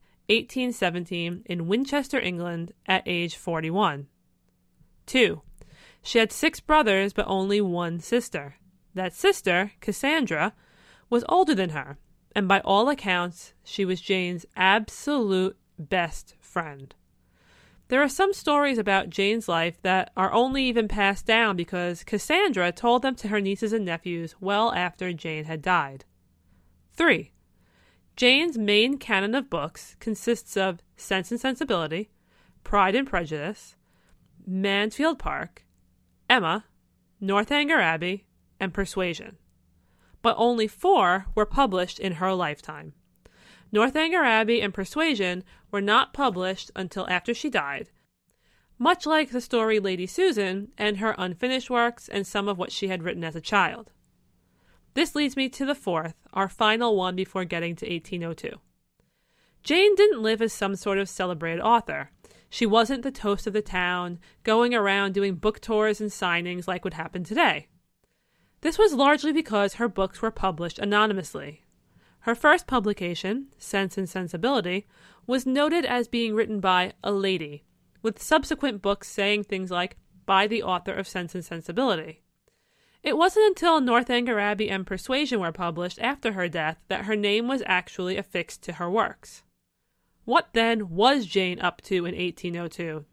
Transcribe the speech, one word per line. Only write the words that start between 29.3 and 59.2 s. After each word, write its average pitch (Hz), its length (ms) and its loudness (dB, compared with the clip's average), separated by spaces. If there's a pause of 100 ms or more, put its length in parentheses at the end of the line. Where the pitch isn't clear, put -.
of 269 160 -4
books - 480 -8
consists - 580 -4
of 190 240 -2 (160)
Sense 190 320 -4
and 233 100 -4
Sensibility, 202 720 -2 (540)
Pride 196 320 2
and 269 120 0
Prejudice, 160 680 -6 (720)
Mansfield 202 720 0
Park, 151 440 -8 (640)
Emma, 180 380 4 (560)
Northanger 269 580 2
Abbey, 175 460 0 (340)
and 190 140 -4
Persuasion. 185 640 -4 (840)
But 226 160 4
only 233 260 2
four 196 720 2
were 214 100 2
published 190 540 0
in 190 140 -4
her 185 200 -2
lifetime. 156 600 -6 (800)
Northanger 302 520 2
Abbey 226 380 4
and 196 120 -2
Persuasion 196 720 -2 (260)
were 202 120 -2
not 214 320 2
published 185 640 -2
until 190 340 -8
after 180 240 -2
she 294 160 -6
died, 143 400 -4 (880)
much 339 260 2
like 311 260 0
the 247 100 -4
story 220 380 0
Lady 185 280 -2
Susan 202 720 0
and 208 200 -2
her 214 200 0
unfinished 247 520 -4
works 240 380 0
and 196 180 -4
some 202 220 -4
of 196 100 -2
what - 140 -6
she - 160 -6
had 185 160 -4
written 170 200 -6
as 160 120 -8
a 160 60 -10
child. 208 500 0 (1000)
This 330 200 0
leads 294 220 0
me 262 140 -2
to 269 160 -6
the 277 100 0
fourth, 165 400 -4 (160)
our 190 160 -2
final 220 480 2
one 185 200 0
before 185 280 -4
getting 170 320 -4
to - 160 -8
eighteen 170 320 -8
oh 165 100 -6
two. - 280 -12 (1000)